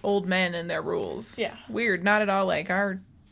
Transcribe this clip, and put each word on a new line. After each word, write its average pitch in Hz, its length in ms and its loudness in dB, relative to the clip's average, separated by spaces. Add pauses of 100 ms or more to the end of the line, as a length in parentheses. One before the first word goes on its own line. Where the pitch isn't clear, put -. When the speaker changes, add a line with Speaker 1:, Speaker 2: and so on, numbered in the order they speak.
Speaker 1:
old 202 260 0
men 185 260 2
and 170 160 -4
their 160 120 -2
rules. 170 560 -4
Speaker 2:
Yeah. 214 180 -4 (140)
Speaker 1:
Weird. 214 340 0
Not 208 180 6
at 208 60 2
all 196 180 2
like 170 240 0
our 190 300 0 (320)